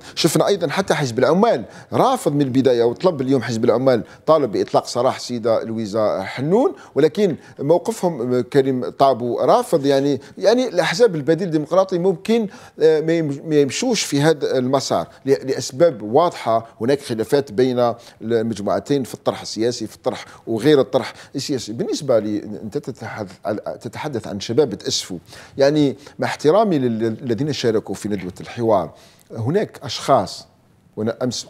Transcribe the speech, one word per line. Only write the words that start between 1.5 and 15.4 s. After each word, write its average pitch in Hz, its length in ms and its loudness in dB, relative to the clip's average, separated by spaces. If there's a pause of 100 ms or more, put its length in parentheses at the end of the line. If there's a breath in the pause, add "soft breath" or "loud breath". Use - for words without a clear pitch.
رافض 180 400 0
من 143 80 2
البداية، 123 420 2
وطلب 135 380 0
اليوم 131 200 0
حزب 117 240 -4
العمال 120 380 2 (220 loud breath)
طالب 151 260 2
بإطلاق - 360 0
سراح 123 280 0
السيدة 117 480 -2
لويزا 107 600 -2
حنون، 208 500 0 (220 loud breath)
ولكن 160 340 4 (300 loud breath)
موقفهم 151 800 0
كريم 131 480 0
طابو 123 500 2
رافض، 165 460 2
يعني، 139 360 2 (160 loud breath)
يعني 226 300 2
الأحزاب 170 480 2
البديل 160 320 0
الديمقراطي 170 500 2
ممكن، 196 500 0 (340 loud breath)
آه، 156 200 6
ما 160 120 2
يم-، 151 320 -2
ما 156 100 0
يمشوش 147 480 2
في 143 180 -2
هذا 139 360 2
المسار 127 500 0 (180 loud breath)
ل-، 131 40 0
لأسباب 131 720 0